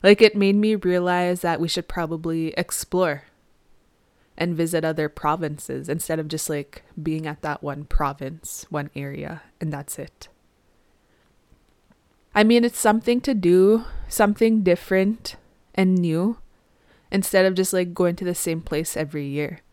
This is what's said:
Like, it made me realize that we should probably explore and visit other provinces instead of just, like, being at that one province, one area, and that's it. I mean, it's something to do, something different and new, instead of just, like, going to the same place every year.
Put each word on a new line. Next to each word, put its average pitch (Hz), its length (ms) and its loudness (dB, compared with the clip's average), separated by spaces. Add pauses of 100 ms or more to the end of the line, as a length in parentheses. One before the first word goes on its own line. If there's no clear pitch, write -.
Like, 202 180 8
it 214 140 6
made 196 180 4
me 214 220 2
realize 180 640 0
that 165 180 -2
we 170 80 -2
should 165 220 -4
probably 160 680 -4
explore 175 680 -4 (1120)
and 170 160 -2
visit 165 300 0
other 156 240 -2
provinces 151 800 -6
instead 160 300 -4
of 156 100 -6
just, 160 220 -6
like, 147 320 -8 (200)
being 156 240 -4
at 151 140 -10
that 151 220 -8
one 143 220 -8
province, 143 840 -4
one 147 260 -6
area, 143 460 -12 (220)
and 156 100 -4
that's 143 260 -12
it. - 300 -16 (2000)
I 214 100 6
mean, 233 180 6
it's 233 160 -2
something 233 440 2
to 277 100 -2
do, 190 540 4 (220)
something 220 540 2
different 190 760 0 (380)
and 185 200 4
new, 175 420 0 (760)
instead 190 360 4
of 190 80 2
just, 185 180 0
like, 180 220 0
going 175 220 2
to 185 100 -6
the 175 80 -2
same 165 260 -4
place 160 340 -6
every 151 300 -6
year. 147 360 -6 (120)